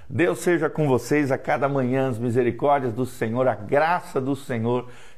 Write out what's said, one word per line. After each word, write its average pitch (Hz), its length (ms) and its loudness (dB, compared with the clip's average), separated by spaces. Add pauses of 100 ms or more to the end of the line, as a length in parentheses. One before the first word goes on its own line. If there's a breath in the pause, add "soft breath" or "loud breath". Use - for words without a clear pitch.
Deus 170 300 2
seja 160 320 2
com 151 180 0
vocês 131 420 2
a 131 60 0
cada 147 320 0
manhã, 135 400 0
as 117 100 -4
misericórdias 123 720 2
do 123 120 -2
Senhor, 120 420 -2
a 117 80 4
graça 143 640 0
do 135 160 -2
Senhor 120 500 -2 (320 loud breath)